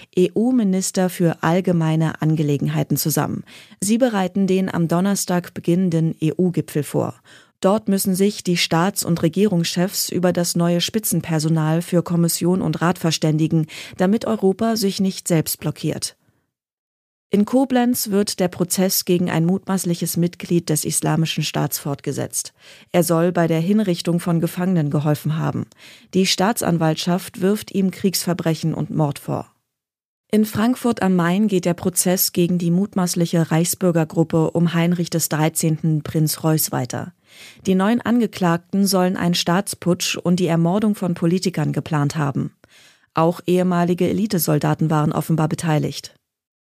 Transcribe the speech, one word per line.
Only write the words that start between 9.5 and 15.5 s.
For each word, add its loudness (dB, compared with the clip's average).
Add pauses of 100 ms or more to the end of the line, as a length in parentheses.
über 0
das -2
neue 2
Spitzenpersonal 0
für 0
Kommission 0
und -2
Rat 0
verständigen, 0 (300)
damit 2
Europa 0
sich -2
nicht -2
selbst 0